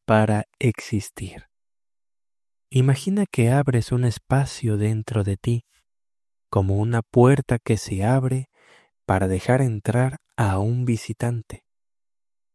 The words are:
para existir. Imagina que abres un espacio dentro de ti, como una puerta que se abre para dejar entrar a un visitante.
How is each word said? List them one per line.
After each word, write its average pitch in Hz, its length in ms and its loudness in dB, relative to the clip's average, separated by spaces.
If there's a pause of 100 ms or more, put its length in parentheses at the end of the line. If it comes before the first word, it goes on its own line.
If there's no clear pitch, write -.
para 107 420 2 (120)
existir. - 880 -4 (1200)
Imagina 139 600 2
que 117 200 2
abres 131 420 0
un 123 120 0
espacio 123 720 -2
dentro 110 460 -2
de 98 140 -2
ti, 120 280 -2 (840)
como 98 260 2
una 113 260 0
puerta 127 560 4
que - 180 -2
se 98 280 -4
abre 131 460 0 (560)
para 95 220 0
dejar 123 340 0
entrar 123 540 -2 (200)
a 98 220 0
un 120 260 -2
visitante. 120 800 -4 (920)